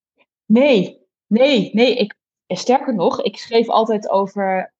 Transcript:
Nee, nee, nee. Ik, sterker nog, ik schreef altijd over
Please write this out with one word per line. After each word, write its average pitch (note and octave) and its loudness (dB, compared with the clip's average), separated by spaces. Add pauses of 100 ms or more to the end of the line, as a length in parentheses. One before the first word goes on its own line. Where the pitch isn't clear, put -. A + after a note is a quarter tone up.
(460)
Nee, A#3 2 (280)
nee, A3+ 2
nee. A3+ 2
Ik, - -4 (320)
sterker B3 -2
nog, F#3 -2
ik - -6
schreef A#3 0
altijd A3 -2
over F#3+ -4